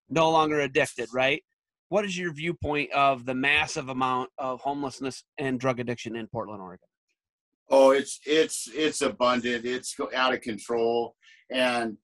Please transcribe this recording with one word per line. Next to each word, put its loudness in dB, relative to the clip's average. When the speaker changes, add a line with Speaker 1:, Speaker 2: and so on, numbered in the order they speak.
Speaker 1:
no 4
longer 4
addicted, 0
right? 0
What 2
is -6
your -4
viewpoint -4
of 2
the -2
massive 0
amount -2
of -6
homelessness -6
and -2
drug 0
addiction -6
in -8
Portland, -10
Oregon? -16
Speaker 2:
Oh, 8
it's, 0
it's, 0
it's 0
abundant. 0
It's -6
go-, -6
out 2
of -4
control. -2
And 0